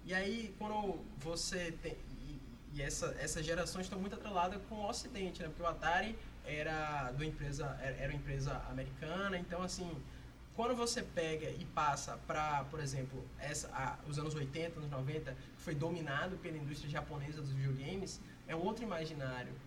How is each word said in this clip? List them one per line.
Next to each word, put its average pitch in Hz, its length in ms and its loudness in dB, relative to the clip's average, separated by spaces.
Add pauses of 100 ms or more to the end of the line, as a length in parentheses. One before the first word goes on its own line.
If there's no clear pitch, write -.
E 180 100 -2
aí, 202 420 0
quando 208 440 0 (180)
você 165 540 0 (100)
tem, 123 140 -2 (240)
e, 143 180 -6 (360)
e 143 60 -2
essa, 143 380 0
essas 160 260 0
gerações 170 420 2
estão 190 120 -4
muito 196 160 0
atreladas 190 540 2
com 220 80 -4
o 208 120 0
Ocidente, 190 540 -2
né? 156 60 -2
Porque 160 140 -4
o 170 40 4
Atari 170 500 4 (280)
era 151 680 2
do 143 140 2
empresa, 143 580 0
era, 131 140 0
era 143 160 0
uma 143 80 0
empresa 131 500 2
americana, 160 680 0
então, 175 260 0
assim, 180 280 0 (640)
quando 233 220 4
você 233 260 2
pega 160 480 2
e 170 140 -4 (100)
passa 151 500 4
pra, 151 460 4
por 156 80 -4
exemplo, 131 480 -2 (100)
essa, 143 380 -2
a, 135 240 0 (100)
os 143 80 0
anos 151 200 0
oitenta, 156 420 0
anos 143 140 -2
noventa, 135 440 0 (200)
que - 60 -12
foi 165 120 0
dominado 160 600 2
pela 160 200 -4
indústria 147 320 -2
japonesa 151 540 -2
dos 135 80 0
videogames, 135 720 2 (260)
é 156 80 -2
um 165 60 2
outro 226 240 2
imaginário 143 680 0 (140)